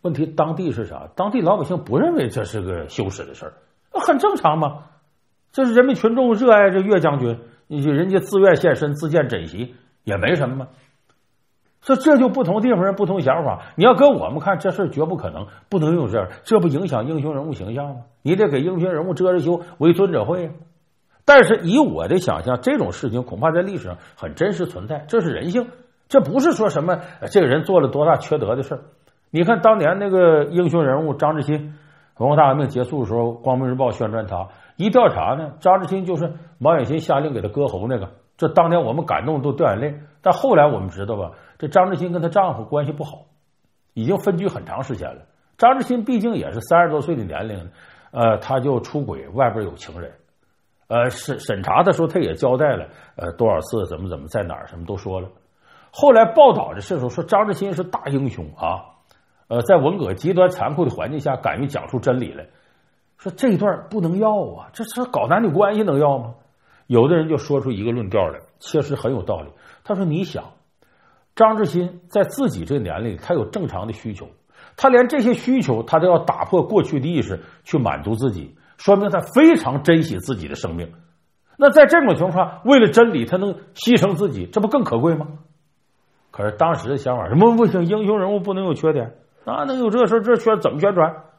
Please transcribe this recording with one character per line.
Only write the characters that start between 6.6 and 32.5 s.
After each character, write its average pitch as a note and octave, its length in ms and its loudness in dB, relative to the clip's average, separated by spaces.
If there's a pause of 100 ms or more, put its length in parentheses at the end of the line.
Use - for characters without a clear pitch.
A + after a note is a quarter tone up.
这 F#3+ 80 0
岳 F#3+ 220 2
将 D3 180 0
军， A#2 220 -4 (260)
你 D3 160 -6
就 D3+ 80 0
人 E3 180 0
家 F#3+ 120 2
自 G3 180 -2
愿 F#3+ 160 8
献 D3 220 2
身、 D3 180 -4
自 D3+ 140 -6
荐 D3 200 2
枕 G2 200 -6
席 A#2 260 -12 (300)
也 G2+ 120 -4
没 A#2+ 200 0
什 C#3 120 -2
么 C3 60 -8
嘛。 C3+ 140 -10 (1120)
所 C4+ 140 4
以 - 20 -4
这 D4 200 6
就 B3+ 100 4
不 B3+ 160 0
同 G3 160 0
地 B3 120 2
方 F#3 120 2
人 G3 100 0
不 G3+ 100 -2
同 F#3 160 -2
想 C#3+ 240 2
法。 G2 180 -4 (120)
你 E3 80 0
要 A#3+ 120 8
搁 C#4 160 6
我 F2 180 -2
们 C#3 100 -6
看， F#3+ 220 -2
这 F#3+ 100 -2
事 F#3+ 120 -4
儿 D#3 80 -2
绝 D3 140 -2
不 E3 120 -4
可 C3 140 -10
能， G2+ 160 -12 (220)
不 G3 120 -2
能 D#3 140 2
用 C#3+ 140 0
这 G#2+ 100 -2
样， F#2 100 -2 (160)
这 G#3+ 160 4
不 F3 80 0
影 D3+ 180 -2
响 A#2+ 200 -4
英 D#3 140 -6
雄 D3+ 140 -6
人 C#3 120 -8
物 D#3 60 -8
形 G2+ 220 -10
象 C#3+ 140 -8
吗？ B2+ 140 -14 (200)
你 E3 140 0
得 G#3 120 2
给 C3+ 120 0
英 F3+ 180 -2
雄 F3 140 -2
人 D#3+ 160 -4
物 F3+ 40 -4
遮 F#3 200 0
遮 F3+ 60 2
羞， E3+ 220 0 (180)
为 E3 140 4
尊 F#3 200 2
者 A2 120 0
讳 E3+ 220 -4
啊。 D#3 60 -14 (720)
但 C#4 200 10
是 G3+ 200 2
以 G3 140 2
我 F2+ 280 0
的 E3+ 120 0
想 E2+ 240 -2
象， B2 180 -2
这 C4+ 180 0
种 G2+ 140 -2
事 - 180 -6
情 B2 120 -4
恐 F#2+ 180 -12
怕 D#3+ 100 2
在 E3+ 100 0
历 F#3+ 160 -6
史 F#2+ 80 -10
上 F2+ 120 -12 (180)
很 D#2 200 -14
真 G3 180 -2
实 E3 140 -6
存 F#2+ 200 -14
在， D3 220 -10
这 A#3 120 0
是 E3 100 -4
人 A#2 200 -6
性， A3 180 -4 (400)
这 C#4 120 6
不 F3 180 -2
是 D4 140 2
说 G#3+ 160 0
什 D3+ 160 -2
么， E3+ 160 -2 (200)
呃， - 80 -10
这 G3 120 4
个 D#3 60 4
人 D3+ 180 0
做 F#3 160 4
了 C3+ 80 0
多 C#3+ 180 0
大 D#3 100 4
缺 - 220 -4
德 A2 160 -2
的 C3+ 80 -4
事 C#3+ 120 -8
儿。 B2+ 60 -12 (500)
你 E3 120 0
看 F#3+ 200 2
当 A3 160 6
年 E3+ 200 0
那 G3+ 120 -4
个 E3 340 4
英 E3+ 240 0
雄 E3 160 0
人 C#3 220 0
物 C#3 80 -4
张 D3+ 200 0
之 D3+ 80 -4
新， D3 320 -6 (440)
《文 B2 100 0
化 D3 80 4
大 C#3+ 160 6